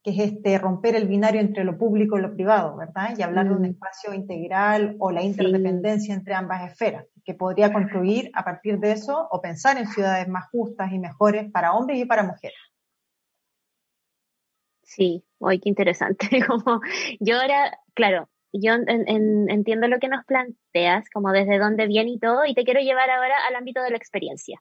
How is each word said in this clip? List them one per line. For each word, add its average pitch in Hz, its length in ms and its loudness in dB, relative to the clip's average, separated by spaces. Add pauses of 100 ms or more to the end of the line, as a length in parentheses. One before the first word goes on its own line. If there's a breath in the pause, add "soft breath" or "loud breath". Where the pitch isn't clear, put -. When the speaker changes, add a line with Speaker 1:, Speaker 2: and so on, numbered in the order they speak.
Speaker 1:
que 202 100 -6
es 185 80 -2 (120)
este, 196 280 0
romper 190 360 0
el 208 140 0
binario 214 320 2
entre 196 240 0
lo 170 120 -4
público 214 400 2
y 190 40 0
lo 190 120 -4
privado, 185 440 2
¿verdad? 190 400 -8
Y 202 40 -6
hablar 185 280 0
de 190 60 4
un 185 80 2
Speaker 2:
Mm. 185 80 0
Speaker 1:
espacio 190 420 -12
integral 196 840 -2
o 185 120 0
la 170 100 -2
Speaker 2:
Sí. 196 60 -2
Speaker 1:
interdependencia 190 880 0
entre 190 200 -6
ambas 180 360 -6
esferas, - 320 -4 (220)
que 180 100 -10
podría 185 380 2
construir 202 600 0
a 185 120 -4
partir 196 340 -4
de 208 140 0
eso 277 360 -4
o 180 120 -4
pensar 185 360 0
en 233 100 -4
ciudades 190 420 0
más 185 220 -6
justas 196 420 -4
y 190 60 -4
mejores 208 520 0
para 170 220 2
hombres 254 260 0
y 247 60 -2
para 226 180 2
mujeres. - 340 -8 (2250)
Speaker 2:
Sí, 180 400 -2 (180)
ay, 190 180 0
qué 208 100 -2
interesante. 196 600 0
<laughs> 254 180 4
Como 233 340 0 (380 loud breath)
yo 226 200 2
ahora, 277 380 0 (160)
claro, 190 360 2 (220)
yo 214 220 0
en-, 233 340 0
en-, 214 420 2
entiendo 220 380 2
lo 247 120 2
que 262 80 -2
nos 262 180 -4
planteas, 214 880 0
como 196 180 0
desde 196 280 4
dónde 214 280 2
viene 220 240 2
y 240 80 -8
todo, 247 260 2
y 277 100 0
te 247 80 2
quiero 254 160 2
llevar 262 300 2
ahora 254 260 2 (120)
al 254 80 -2
ámbito 254 280 -6
de 247 80 -2
la 226 60 -2
experiencia - 640 -10